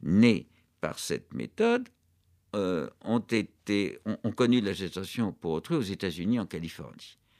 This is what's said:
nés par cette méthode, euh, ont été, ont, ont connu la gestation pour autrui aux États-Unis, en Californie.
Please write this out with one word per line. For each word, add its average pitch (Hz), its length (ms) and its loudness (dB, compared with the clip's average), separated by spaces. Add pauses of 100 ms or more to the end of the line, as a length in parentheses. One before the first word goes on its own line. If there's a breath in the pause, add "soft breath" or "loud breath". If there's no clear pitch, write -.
nés 101 460 6 (320)
par - 180 -6
cette - 360 -6
méthode, 240 540 -2 (680)
euh, 92 340 0 (140)
ont 113 160 2
été, 101 840 -2
ont, 107 200 -4
ont 107 80 -2
connu 123 280 4
la 101 120 0
gestation 92 580 -4
pour - 220 -4
autrui 82 240 -2
aux 139 60 0
États-Unis, 95 580 -2
en 95 60 -4
Californie. - 720 -12 (220)